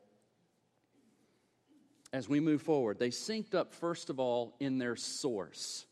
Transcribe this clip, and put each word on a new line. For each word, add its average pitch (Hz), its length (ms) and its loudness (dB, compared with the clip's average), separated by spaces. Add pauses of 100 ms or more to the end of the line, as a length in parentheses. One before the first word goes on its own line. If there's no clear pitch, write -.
(2000)
as 131 160 -4
we 147 140 4
move 151 220 4
forward. 123 360 2
They 123 120 2
synced 214 440 -4
up, 160 200 0
first 170 340 -4
of 139 100 -4
all, 120 420 0
in 131 180 0
their 120 180 0
source. - 960 -6